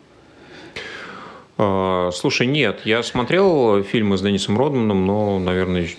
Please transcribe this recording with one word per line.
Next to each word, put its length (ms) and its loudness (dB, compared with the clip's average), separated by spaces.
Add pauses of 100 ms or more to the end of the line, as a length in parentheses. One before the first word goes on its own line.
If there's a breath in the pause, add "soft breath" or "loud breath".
(1600 loud breath)
А, 540 2
слушай, 340 0
нет. 380 0
Я 180 2
смотрел 800 2
фильмы 340 0
с 40 -2
Деннисом 360 0
Родманом, 500 2
но, 320 0
наверное, 440 0
ещ-, 160 -8